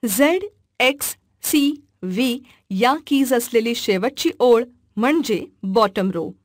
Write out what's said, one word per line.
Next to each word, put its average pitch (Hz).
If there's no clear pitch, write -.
झेड, 285
एक्स, 285
सी, 294
व्ही 240
या 240
कीज 269
असलेली 233
शेवटची 220
ओळ 240
म्हणजे 240
बॉटम 196
रो. 170